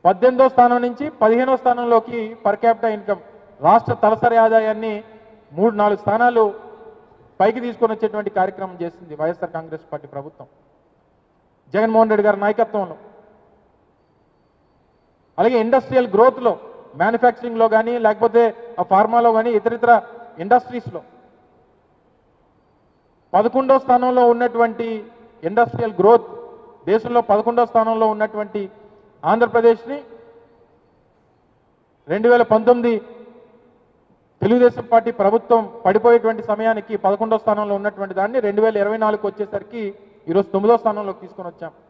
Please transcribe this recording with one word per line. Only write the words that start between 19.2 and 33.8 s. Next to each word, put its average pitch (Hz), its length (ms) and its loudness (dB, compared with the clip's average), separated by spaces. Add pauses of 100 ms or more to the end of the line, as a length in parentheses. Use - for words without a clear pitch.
కానీ, 233 220 0
ఇతరితర 233 340 0 (520)
ఇండస్ట్రీస్‌లో 240 580 -2 (2250)
పదకొండో 254 400 2 (100)
స్థానంలో 247 380 2 (120)
ఉన్నటువంటి 233 520 -2 (640)
ఇండస్ట్రియల్ 226 520 -2
గ్రోత్, 226 280 4 (640)
దేశంలో 233 300 0 (100)
పదకొండో 233 400 0
స్థానంలో 220 440 0
ఉన్నటువంటి 208 480 -6 (600)
ఆంధ్రప్రదేశ్ని 233 760 2 (2000)
రెండు 214 240 -2
వేల 240 200 4
పంతొమ్మిది 233 420 2 (1500)